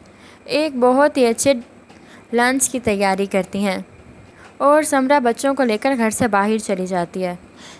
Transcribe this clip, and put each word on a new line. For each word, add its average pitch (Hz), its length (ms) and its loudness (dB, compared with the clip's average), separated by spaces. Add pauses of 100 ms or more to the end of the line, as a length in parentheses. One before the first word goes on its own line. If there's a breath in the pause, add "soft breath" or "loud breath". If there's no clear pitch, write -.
(480 loud breath)
एक 285 320 -2
बहुत 269 360 4
ही 262 80 4
अच्छे 233 300 2 (800 loud breath)
लंच 247 340 0
की 262 120 -6
तैयारी 202 480 0
करती 196 340 -4
हैं 190 220 -4 (760 loud breath)
और 294 240 4
समरा 277 360 2
बच्चों 240 340 0
को 269 100 0
लेकर 226 300 0
घर 233 160 0
से 247 180 -2
बाहर 208 320 0
चली 185 260 -4
जाती 180 360 -4
है, 180 160 -6 (420 loud breath)